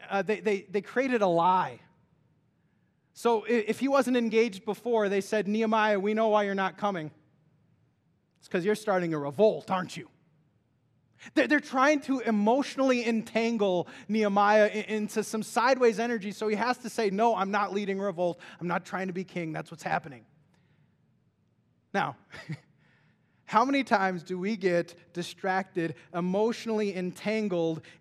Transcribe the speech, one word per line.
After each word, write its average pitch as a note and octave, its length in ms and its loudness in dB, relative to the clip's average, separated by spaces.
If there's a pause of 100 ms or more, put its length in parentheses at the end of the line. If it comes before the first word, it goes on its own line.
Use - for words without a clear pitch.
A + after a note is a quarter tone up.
uh, G3 120 0
they, F#3+ 180 -2
they, G3+ 220 -2
they G3+ 200 -6
created B3+ 400 0
a G3 40 6
lie. E3+ 540 2 (1300)
So A3 320 0
i-, A3+ 220 2
if A3 100 -2
he B3+ 100 0
wasn't C4+ 280 2
engaged A3 480 0
before, G#3+ 440 0
they G3 120 0
said, G3 280 -2
"Nehemiah, G#3+ 500 2
we G3+ 140 0
know A3 160 2
why G#3 140 4
you're G3 120 -2
not F#3+ 220 -2
coming. F3+ 340 -4 (1300)
It's - 80 -20
'cause F3+ 160 -2
you're G#3 100 2
starting F3+ 400 -2
a D3+ 40 -2
revolt, D3 520 0
aren't F3+ 260 -4
you?" C3 140 -14 (1200)
They're, C#4+ 120 4
they're D4 140 4
trying C#4 420 4
to C4+ 180 -2
emotionally A#3 840 2
entangle A3+ 840 0 (200)
Nehemiah G#3 560 4
i-, G3 280 -2
into G#3+ 320 -2
some A3 180 -6
sideways A#3+ 560 2
energy, A3+ 340 -4
so G#3+ 160 -6
he G#3+ 80 0
has A#3 220 0
to A3+ 120 -10
say, A3 200 -2
"No, A3 240 2
I'm F#3+ 160 -2
not G3+ 220 0
leading G3 280 -4
a - 20 -4
revolt. F3+ 360 -2 (220)
I'm E3+ 80 -6
not F3 160 -4
trying F#3+ 220 -6
to F#3 80 -6
be F#3 100 -6
king. E3+ 280 -8
That's D#3 180 -10
what's E3 120 -18
happening." D#3 440 -6 (1700)
Now, D3+ 220 -2 (320)
<laughs> D#3 80 -10 (880)
how G#3+ 180 4
many C#4 200 0
times F#3+ 380 0
do F#3 160 -8
we G3+ 180 -2
get F3 380 0 (180)
distracted, F3+ 840 -4 (180)
emotionally G#3 840 -2
entangled F3+ 880 -4 (180)